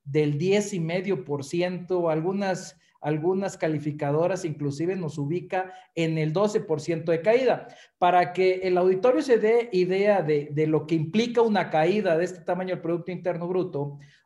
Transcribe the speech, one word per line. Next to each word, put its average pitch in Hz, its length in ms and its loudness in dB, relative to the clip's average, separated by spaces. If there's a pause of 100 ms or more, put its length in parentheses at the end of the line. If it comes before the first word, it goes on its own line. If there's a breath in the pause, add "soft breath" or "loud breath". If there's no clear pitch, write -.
del 147 360 0
diez 202 340 2
y 185 60 -4
medio 180 460 -4
por 139 180 -6
ciento, 175 680 -2
algunas, 185 680 -4 (220 soft breath)
algunas 175 560 -2
calificadoras 151 880 -2
inclusive 151 500 -4
nos 160 220 -6
ubica 175 560 -4 (220 loud breath)
en 160 240 0
el 156 120 0
doce 208 300 0
por 156 180 -2
ciento 165 320 -4
de 165 100 2
caída. 226 460 2 (300 loud breath)
Para 180 360 4
que 185 300 2
el 185 140 2
auditorio 190 460 4
se 240 160 4
dé 226 340 2
idea 190 480 2
de, 147 300 0
de 156 160 0
lo 151 180 0
que 170 80 -2
implica 220 480 0
una 208 300 2
caída 170 460 2
de 175 80 2
este 180 160 -8
tamaño 185 340 -4
del - 60 -8
Producto 170 300 -4
Interno 175 360 -4
Bruto, 143 500 -4 (280 loud breath)